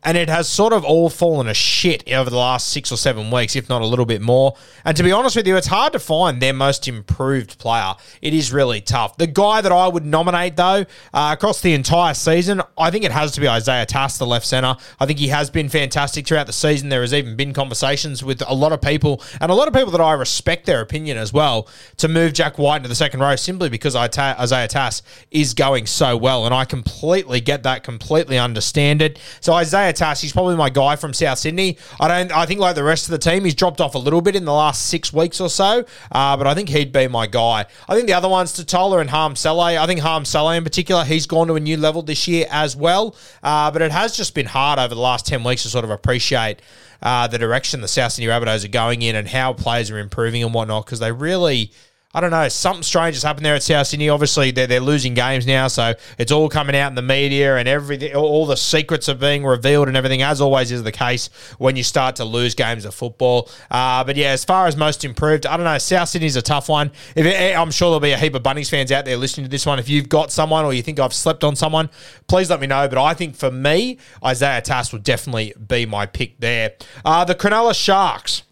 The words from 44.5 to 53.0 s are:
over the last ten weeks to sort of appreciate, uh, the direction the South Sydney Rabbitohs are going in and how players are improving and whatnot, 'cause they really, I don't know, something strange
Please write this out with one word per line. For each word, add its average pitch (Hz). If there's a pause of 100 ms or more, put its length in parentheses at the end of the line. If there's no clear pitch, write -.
over 123
the 113
last 123
ten 123
weeks 123
to 120
sort 117
of 110
appreciate, 113 (400)
uh, 123
the 117
direction 117
the 101
South 120
Sydney 113
Rabbitohs 113
are 104
going 117
in 113
and 107
how 131
players 117
are 107
improving 113
and 113
whatnot, 110
'cause 117
they 113
really, 147 (460)
I 165
don't 175
know, 160
something 175
strange 165